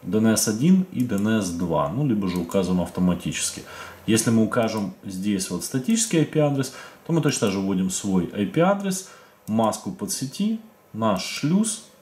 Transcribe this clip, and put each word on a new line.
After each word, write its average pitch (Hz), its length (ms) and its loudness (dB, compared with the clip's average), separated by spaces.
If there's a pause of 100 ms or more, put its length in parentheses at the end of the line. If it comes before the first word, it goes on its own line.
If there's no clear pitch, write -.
Д 95 160 0
Н 110 180 4
С 104 120 0
один 170 440 4
и 123 120 0
Д 104 120 -2
Н 107 260 2
С 90 80 -4
два, 82 400 -2
ну, 135 160 -2
либо 104 220 0
же 90 100 -2
указано 90 440 0
автоматически. - 800 -2 (440)
Если 110 240 2
мы 113 140 6
укажем 104 500 -2 (100)
здесь 95 460 -2
вот 90 140 -4
статический 170 560 0
I 147 40 6
P 156 160 0
адрес, 139 320 0 (340)
то 165 60 -2
мы 165 80 4
точно 135 280 0
так 98 40 0
же 98 80 -2
вводим 95 300 0
свой 92 440 0
I 101 120 0
P 120 140 0
адрес, 196 500 0 (360)
маску 107 460 0
подсети, 139 680 -4 (340)
наш 110 280 0
шлюз 190 600 0 (180)